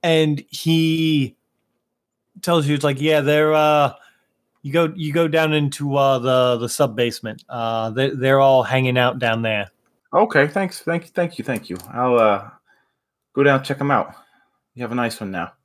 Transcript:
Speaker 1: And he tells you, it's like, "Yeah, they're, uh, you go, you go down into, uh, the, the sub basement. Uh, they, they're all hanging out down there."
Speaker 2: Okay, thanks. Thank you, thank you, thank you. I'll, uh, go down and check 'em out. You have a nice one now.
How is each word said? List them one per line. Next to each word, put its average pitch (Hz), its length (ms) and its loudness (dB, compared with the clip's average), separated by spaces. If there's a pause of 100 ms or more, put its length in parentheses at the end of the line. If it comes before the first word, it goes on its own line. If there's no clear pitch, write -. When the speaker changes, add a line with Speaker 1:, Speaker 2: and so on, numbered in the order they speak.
Speaker 1:
And 160 460 0
he 160 840 0 (1040)
tells 165 260 0
you, 147 60 0
it's 143 100 -2
like, 143 160 0
"Yeah, 151 220 2
they're, 151 320 2
uh, 151 400 2 (720)
you 139 100 -8
go, 165 220 2
you 151 180 -6
go 165 140 2
down 156 260 2
into, 143 420 -2
uh, 139 240 4
the, 123 380 2
the 117 120 -6
sub 123 260 -2
basement. 113 540 -4
Uh, 113 420 -4
they, 131 180 -2
they're 135 300 2
all 135 240 6
hanging 127 340 0
out 123 220 2
down 113 240 -2
there." 107 260 -4 (440)
Speaker 2:
Okay, 156 340 2
thanks. 190 320 -6
Thank 165 240 -6
you, - 100 -20
thank 175 240 -4
you, - 80 -12
thank 117 240 -8
you. 90 80 -10 (160)
I'll, 123 240 0
uh, 104 320 2 (840)
go 139 100 0
down 139 140 6
and 135 80 -4
check 139 140 -6
'em 143 120 -2
out. - 240 0 (580)
You 120 80 -14
have 117 100 -8
a 120 40 -8
nice 117 240 -4
one 98 120 -10
now. 87 220 -8 (120)